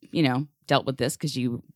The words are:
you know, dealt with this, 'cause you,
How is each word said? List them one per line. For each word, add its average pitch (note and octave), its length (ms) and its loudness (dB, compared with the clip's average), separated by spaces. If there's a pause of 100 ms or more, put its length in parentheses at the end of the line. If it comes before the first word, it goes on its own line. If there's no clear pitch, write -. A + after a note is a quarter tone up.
(120)
you E3+ 120 2
know, C3+ 240 2 (180)
dealt C#3 220 2
with C3+ 100 -4
this, B2 180 -2
'cause C#3+ 200 -6
you, A#2+ 260 -2 (140)